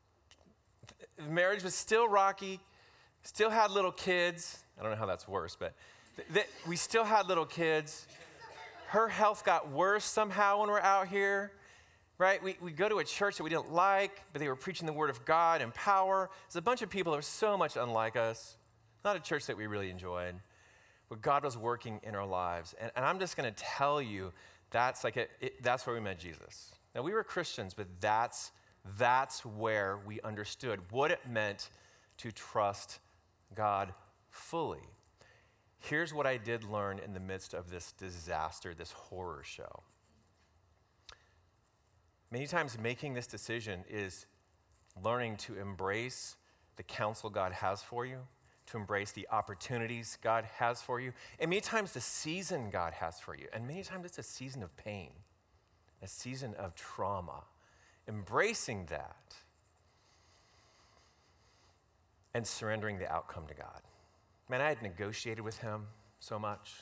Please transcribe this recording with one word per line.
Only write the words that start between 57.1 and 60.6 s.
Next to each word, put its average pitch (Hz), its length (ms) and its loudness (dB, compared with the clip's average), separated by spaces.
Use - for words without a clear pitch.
Embracing 110 800 -2
that 71 480 -10